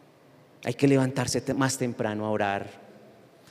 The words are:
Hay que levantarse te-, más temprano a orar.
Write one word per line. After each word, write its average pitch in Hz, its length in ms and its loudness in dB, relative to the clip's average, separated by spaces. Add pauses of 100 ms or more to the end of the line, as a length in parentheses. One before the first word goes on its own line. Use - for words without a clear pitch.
(640)
Hay 120 100 -4
que 139 140 4
levantarse 131 540 2
te-, 135 120 -4
más 135 240 0
temprano 107 480 -2
a 107 60 -2
orar. 101 360 0 (840)